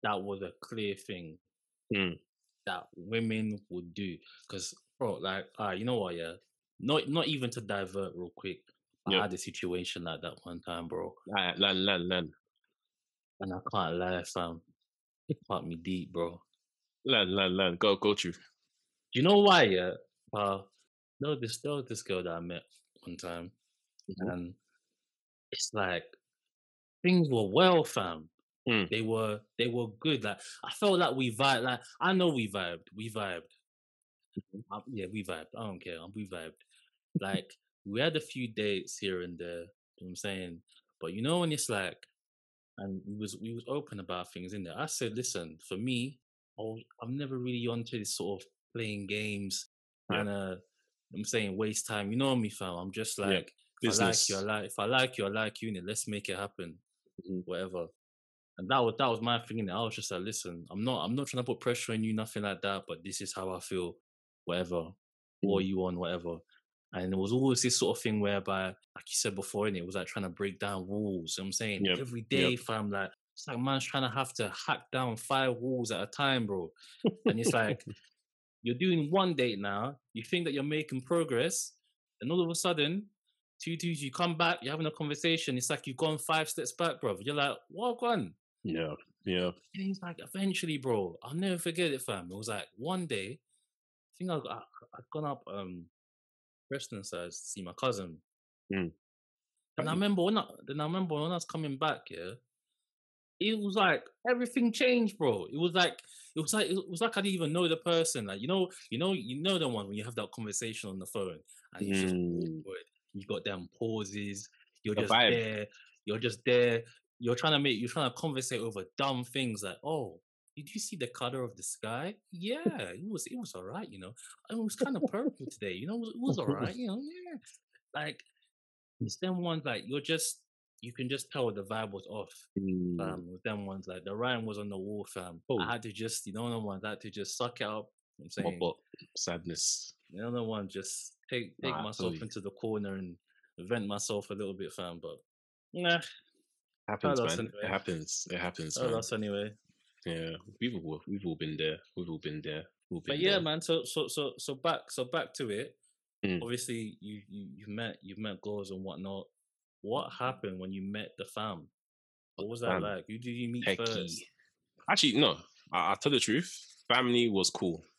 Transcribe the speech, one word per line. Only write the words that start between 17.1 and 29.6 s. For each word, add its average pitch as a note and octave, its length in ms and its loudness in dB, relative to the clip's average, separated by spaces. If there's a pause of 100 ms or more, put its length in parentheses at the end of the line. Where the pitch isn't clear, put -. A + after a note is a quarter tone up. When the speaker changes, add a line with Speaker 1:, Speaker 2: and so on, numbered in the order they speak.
Speaker 2:
learn, F#2+ 220 6
learn. F#2 200 6
Go, G2+ 180 8
go, G#2 180 6
Chief. F2 240 0 (720)
Speaker 1:
Do B2 80 0
you C3 40 6
know G3+ 160 10
why, F#3+ 240 12
yeah? F#2 300 4 (400)
Uh, G2+ 280 2 (580)
there D3 120 0
was C3+ 100 0
this, A2+ 180 -4
there D3 140 -4
was C#3 120 -2
this A2+ 180 -8
girl F#2 200 0
that F2 100 -2
I E2 60 -4
met E2+ 240 -6 (400)
one F2 140 -10
time, F2 340 -8 (580)
Speaker 2:
Mm-hmm. F#2 200 -4
Speaker 1:
and F2+ 260 -6 (960)
it's - 220 -4
like, F#2 320 0 (1000)
things F3+ 260 8
were A2+ 180 6
well, E3 360 8
fam. E2 460 -2 (380)
Speaker 2:
Mm. G#2+ 220 4
Speaker 1:
They A2 120 0
were, A2 400 0 (160)
they A#2 100 4